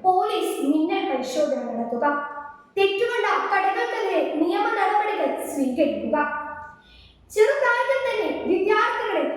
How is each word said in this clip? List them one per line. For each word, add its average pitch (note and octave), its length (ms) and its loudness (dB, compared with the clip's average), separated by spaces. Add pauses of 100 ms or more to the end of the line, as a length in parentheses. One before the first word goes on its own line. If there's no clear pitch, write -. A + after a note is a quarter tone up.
പോലീസ് F#4 500 2 (160)
മിന്നൽ E4 400 2
പരിശോധന C4+ 500 -2 (100)
നടത്തുക, A#3 360 -2 (720)
തെറ്റുകണ്ട G4 500 2 (240)
കടകൾക്കെതിരെ G4 720 0 (200)
നിയമ G4 240 2 (120)
നടപടികൾ G#4 520 0 (220)
സ്വീകരിക്കുക. C#4+ 680 0 (1160)
ചെറുപ്രായത്തിൽ B4+ 760 2
തന്നെ G#4+ 220 -2 (220)
വിദ്യാർത്ഥികളിൽ G#4+ 840 0